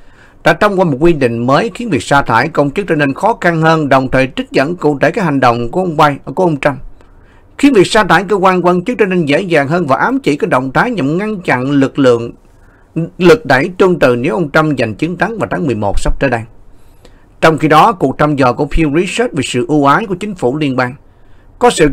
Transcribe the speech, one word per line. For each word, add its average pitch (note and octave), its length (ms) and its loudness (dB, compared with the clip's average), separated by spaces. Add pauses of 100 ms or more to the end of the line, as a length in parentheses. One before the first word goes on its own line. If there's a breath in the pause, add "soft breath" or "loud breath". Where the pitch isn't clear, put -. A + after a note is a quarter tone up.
(440 soft breath)
đã E3+ 100 4
thông G3 260 0
qua F#3+ 60 2
một C#3 140 0
quy E3 140 4
định A#2+ 320 -2
mới D#3+ 280 2
khiến A#3+ 160 -8
việc C3 140 -2
sa C#3 180 2
thải B2 280 0
công C#3+ 220 0
chức G3 160 -6
trở E3+ 80 0
nên C#3+ 180 0
khó A3 280 -2
khăn E3+ 200 0
hơn, D#3+ 280 2
đồng C3 220 2
thời C3+ 240 0
trích C4 160 -6
dẫn D#3+ 240 0
cụ D3+ 240 -2
thể C#3 120 0
các F#3+ 140 -2
hành C#3+ 140 -2
động A#2+ 320 0
của F3+ 80 -4
ông F3 180 -4
Biden, D3 200 2 (180)
của F#3 80 0
ông E3 140 0
Trump, C3+ 200 -2 (800 soft breath)
khiến C#4+ 160 4
việc F#3 140 6
sa - 160 2
thải F3 200 2
cơ G3 120 -2
quan F3+ 300 2
quan F3+ 180 2
chức A#3+ 140 -4
trở G#3+ 80 2
nên F3+ 200 0
dễ C#3+ 160 2
dàng D#3+ 260 0
hơn D#3+ 200 -2
và B2+ 100 0
ám A#3+ 220 0
chỉ D3+ 160 0
các F3+ 140 -2
động C3+ 220 -2
thái F#3 200 0
nhằm D#3 260 -2
ngăn G#3+ 240 -6
chặn C3+ 300 -2
lực C#3 280 0
lượng, A#2+ 320 2 (840 soft breath)
lực E3+ 280 2
đẩy C#3 320 0
tương F3+ 220 2
tự B2 160 2
nếu B2+ 180 -2
ông F#3 180 -4
Trump D#3 280 0
giành A2+ 160 -4
chiến E3 220 -6
thắng G#3 200 -4
vào C3 140 -4
tháng E3+ 140 -4
mười B2+ 100 -2
một G#2 240 -2
sắp - 200 0
tới C#3 100 0
đây. A#2 120 -2 (1000 soft breath)
Trong D#3+ 160 4
khi D#3 100 0
đó, D#3+ 240 6
cuộc D3 260 -2
thăm D3+ 180 0
dò C3 180 2
của C#3+ 120 -4
Pew D#3 340 0
Research G#3+ 340 -2
về D3+ 100 -4
sự B2 240 -4
ưu D3 180 2
ái D#3 200 2
của F#3+ 100 -6
chính G#3 200 -8
phủ B2+ 220 -2
liên C#3+ 180 -2
bang B2+ 200 -2 (640 soft breath)
có A#3+ 100 4
sự D#3+ 240 2